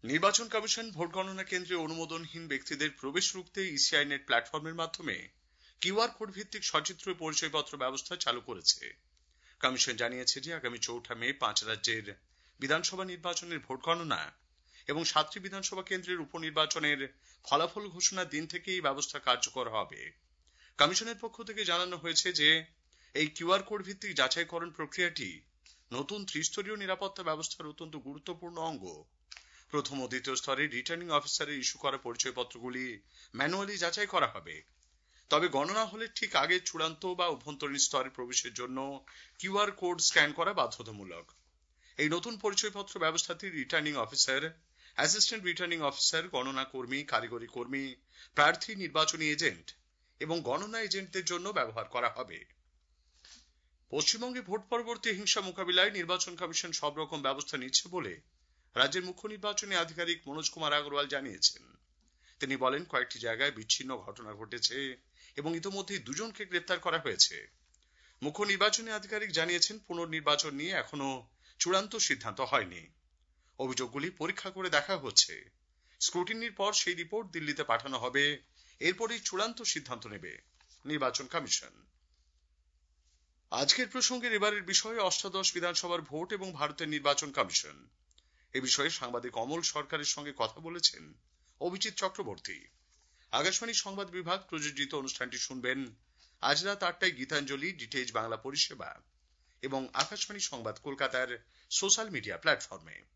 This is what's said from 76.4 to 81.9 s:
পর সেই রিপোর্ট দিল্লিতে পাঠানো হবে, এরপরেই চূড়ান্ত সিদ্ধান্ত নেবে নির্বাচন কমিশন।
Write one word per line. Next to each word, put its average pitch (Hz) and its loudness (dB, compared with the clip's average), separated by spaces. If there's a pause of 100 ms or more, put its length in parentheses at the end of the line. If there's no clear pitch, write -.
পর 202 2 (120)
সেই 175 0
রিপোর্ট 208 -4
দিল্লিতে 151 -2
পাঠানো 120 2
হবে, 131 4 (560)
এরপরেই 214 0
চূড়ান্ত 214 -2 (140)
সিদ্ধান্ত 131 -4 (100)
নেবে 87 -10 (520)
নির্বাচন 135 0
কমিশন। 135 -2 (1800)